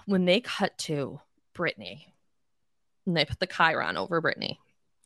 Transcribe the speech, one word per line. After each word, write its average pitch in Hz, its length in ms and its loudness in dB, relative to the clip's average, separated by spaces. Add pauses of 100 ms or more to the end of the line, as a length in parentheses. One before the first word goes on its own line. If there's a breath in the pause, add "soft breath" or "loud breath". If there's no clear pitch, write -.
when 190 200 2
they 180 140 6
cut - 400 -4
to 143 400 -4 (340)
Brittany, 120 580 -8 (960)
and 170 120 0
they 143 80 4
put - 140 -10
the 185 80 -2
chyron 160 480 2
over 170 260 -2
Brittany, - 380 -4 (460)